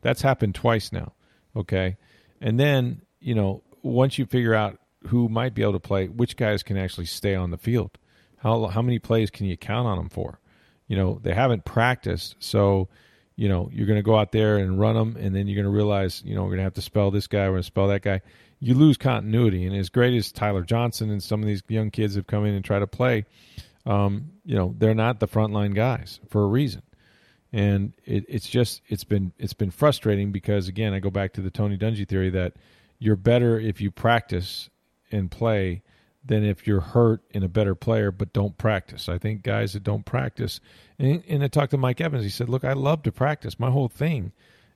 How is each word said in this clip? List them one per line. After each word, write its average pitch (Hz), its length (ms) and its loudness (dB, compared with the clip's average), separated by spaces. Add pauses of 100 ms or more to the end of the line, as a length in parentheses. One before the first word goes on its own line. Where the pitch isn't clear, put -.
that's 123 180 -2
happened 120 360 0
twice 113 360 0
now, - 200 -8 (440)
okay? 95 400 -2 (460)
And 113 180 0
then, 135 400 0 (200)
you 127 160 -4
know, 98 260 0 (200)
once 131 360 2
you 127 80 -2
figure 117 280 2
out 104 260 -2 (260)
who 120 240 2
might 113 240 -2
be 113 80 -2
able 104 120 2
to 90 60 -4
play, 95 280 -2
which 117 280 -2
guys 104 280 0
can 98 120 -4
actually 90 300 -4
stay 98 300 -2
on 90 160 -2
the 87 40 -6
field? 113 400 -2 (420)
How, 113 280 0
how 101 160 -2
many 120 160 0
plays 113 320 0
can - 160 -6
you 87 100 -4
count 120 300 -4
on 101 100 0
them 82 140 -6
for? - 300 -8 (480)
You 107 80 -2
know, 95 260 2
they 87 100 0
haven't 117 320 2
practiced, 117 760 -2
so, 98 480 2 (460)
you 107 140 0
know, 90 240 0
you're 107 140 -2
gonna 104 160 4
go 107 160 4
out 104 140 0
there 107 260 4
and 95 200 0
run 107 200 4
'em, 113 200 -2
and 95 160 -2
then 101 120 0
you're 101 160 -2
gonna 101 120 0
realize, 101 520 0
you 98 80 -6
know, 95 100 -2
we're 95 60 -2
gonna 95 140 -2
have 95 100 -4
to - 80 -6
spell 101 280 2
this 101 180 -2
guy, 101 200 0
we're 95 60 2
gonna 90 80 0
spell 98 260 0
that 101 140 0
guy. 95 180 0 (400)
You 123 140 2
lose 147 220 8
continuity, 107 680 2
and 98 100 -2
as 92 120 -2
great 123 280 2
as 107 160 -2
Tyler 101 320 -2
Johnson 117 460 -2
and 101 120 -2
some 107 180 -4
of 107 60 -2
these 101 220 -2
young 110 240 -2
kids 104 240 -2
have 98 100 -4
come 104 180 -2
in 104 120 0
and 98 80 -6
try 101 160 0
to 98 80 -2
play, 123 360 0 (640)
um, 101 460 0 (120)
you 143 120 -4
know, 95 220 0
they're 110 180 4
not 110 240 0
the 104 80 0
frontline 104 480 0
guys 117 420 -2 (100)
for 107 140 2
a 101 60 4
reason. 117 340 0 (720)
And 101 400 2 (120)
it, 104 240 -2
it's 113 200 -6
just, - 400 0
it's 107 160 -6
been, 98 340 0
it's - 160 -6
been 101 160 -2
frustrating 101 640 0
because, 98 340 -2
again, 101 260 -2
I 95 60 -2
go 98 100 -4
back 95 260 -2
to 104 60 -6
the 95 120 -4
Tony 101 260 -2
Dungy 104 280 -2
theory 92 240 0
that 90 240 -2 (440)
you're 107 160 2
better 117 460 4
if 110 200 -4
you 101 120 -2
practice 110 760 0 (440)
and 98 180 -2
play 98 520 0 (420)
than 110 200 2
if 104 220 -2
you're 101 140 4
hurt 113 420 4 (100)
and 98 120 -2
a 92 40 0
better 98 280 0
player 110 340 0
but 92 220 -6
don't 101 260 -2
practice. - 500 -2
I 87 100 -2
think 107 260 -4
guys 104 300 -2
that 101 100 -10
don't 104 200 -2
practice, 123 560 -6 (380)
and, 143 300 2
and 143 160 0
I - 40 0
talked 147 220 2
to 143 80 2
Mike 127 220 0
Evans, 143 240 -2
he 101 40 -2
said, 117 220 -4
"Look, 127 140 -2
I 127 80 0
love 143 320 0
to 104 80 0
practice. 139 480 -2
My 123 100 0
whole 131 180 2
thing 143 440 -4 (440)